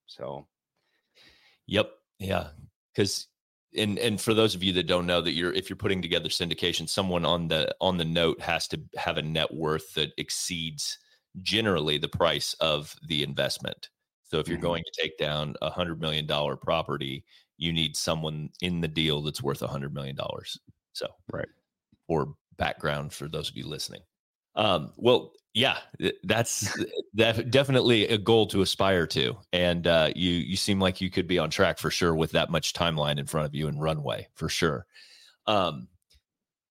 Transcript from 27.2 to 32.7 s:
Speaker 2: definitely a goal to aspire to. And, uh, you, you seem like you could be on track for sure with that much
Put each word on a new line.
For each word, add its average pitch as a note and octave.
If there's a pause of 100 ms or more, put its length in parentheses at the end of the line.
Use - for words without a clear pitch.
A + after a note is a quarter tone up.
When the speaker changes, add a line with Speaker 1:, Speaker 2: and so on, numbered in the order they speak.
Speaker 2:
definitely B2
a A2+
goal A2
to G2
aspire F#2
to. B1+ (160)
And, F2
uh, E2
you, F2
you F2
seem F#2+
like F#2
you F#2
could F2+
be F2
on D#2
track E2+
for D2+
sure E2+
with D#2+
that D#2+
much D#2+